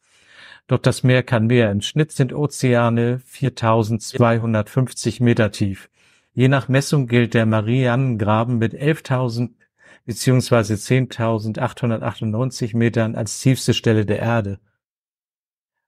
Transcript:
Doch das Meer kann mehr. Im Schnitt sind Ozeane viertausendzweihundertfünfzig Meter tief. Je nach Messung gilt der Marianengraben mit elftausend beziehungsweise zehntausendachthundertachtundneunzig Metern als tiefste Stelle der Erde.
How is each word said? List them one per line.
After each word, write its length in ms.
Doch 120
das 240
Meer 180
kann 260
mehr. 220
Im 120
Schnitt 320
sind 200
Ozeane 840
viertausendzweihundertfünfzig 2000
Meter 320
tief. 380
Je 140
nach 220
Messung 380
gilt 280
der 100
Marianengraben 1120
mit 160
elftausend 840
beziehungsweise 720
zehntausendachthundertachtundneunzig 2000
Metern 420
als 260
tiefste 340
Stelle 320
der 120
Erde. 400